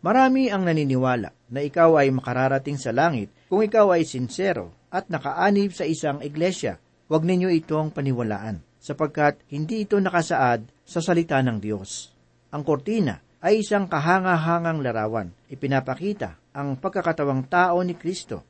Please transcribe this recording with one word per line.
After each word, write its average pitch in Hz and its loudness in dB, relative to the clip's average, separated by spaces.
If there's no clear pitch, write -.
Marami 262 4
ang 196 0
naniniwala 131 2
na 127 -6
ikaw 160 4
ay 139 4
makararating 131 -2
sa 120 -4
langit 131 0
kung 208 2
ikaw 208 6
ay 170 4
sincero 127 -4
at 196 -6
nakaanib 180 0
sa - -6
isang 156 -2
iglesia. 147 -4
Huwag 156 2
ninyo 180 2
itong 156 0
paniwalaan, 110 -4
sapagkat 147 -2
hindi 156 -4
ito 202 0
nakasaad 160 2
sa 170 -4
salita 165 2
ng 120 0
Diyos. 101 -8
Ang 147 -6
kortina 147 -2
ay 208 2
isang 202 0
kahangahangang 170 0
larawan. 110 -2
Ipinapakita 135 -4
ang 139 -6
pagkakatawang 147 -2
tao 175 2
ni 180 -4
Kristo. - -8